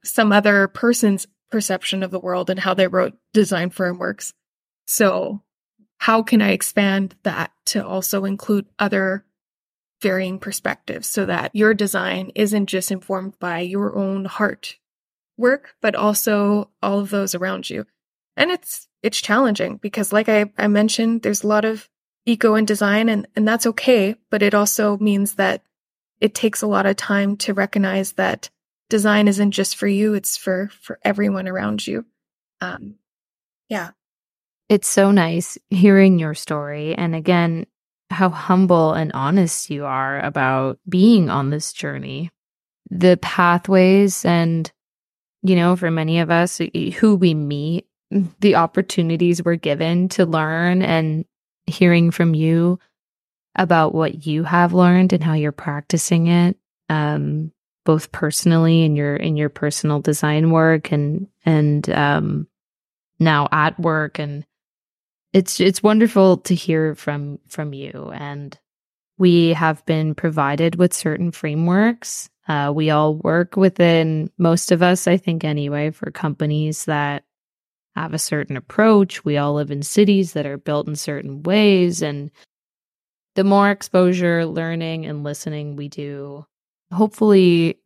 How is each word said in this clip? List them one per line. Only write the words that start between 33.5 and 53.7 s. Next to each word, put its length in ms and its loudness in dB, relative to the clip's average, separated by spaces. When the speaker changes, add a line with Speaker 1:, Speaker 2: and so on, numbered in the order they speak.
Speaker 1:
yeah. 200 -8
Speaker 2:
It's 200 0
so 240 4
nice 440 0
hearing 480 6
your 160 -4
story. 600 -8
And 200 -4
again, 520 0
how 180 0
humble 640 2
and 220 -4
honest 560 0
you 160 -8
are 340 -4
about 640 -2
being 440 4
on 180 -2
this 240 -6
journey. 580 -10
The 320 4
pathways 1000 2
and, 460 0
you 140 2
know, 180 4
for 160 -2
many 280 0
of 120 0
us, 300 0
y-, 300 -4
who 260 4
we 160 4
meet, 540 -4
the 160 4
opportunities 840 0
we're 120 0
given 560 0
to 160 0
learn, 560 0
and 420 0
hearing 440 4
from 240 0
you 460 2
about 400 2